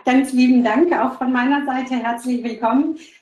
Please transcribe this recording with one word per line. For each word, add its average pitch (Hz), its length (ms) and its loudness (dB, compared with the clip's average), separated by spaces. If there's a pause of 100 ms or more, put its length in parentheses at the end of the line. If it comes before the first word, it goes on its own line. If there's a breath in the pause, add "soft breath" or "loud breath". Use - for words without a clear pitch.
ganz 262 280 2
lieben 254 300 4
Dank 262 300 2
auch 233 240 -2
von 262 160 -2
meiner 269 320 0
Seite. 254 320 -4
Herzlich 233 480 -4
willkommen. 254 540 -2 (240 loud breath)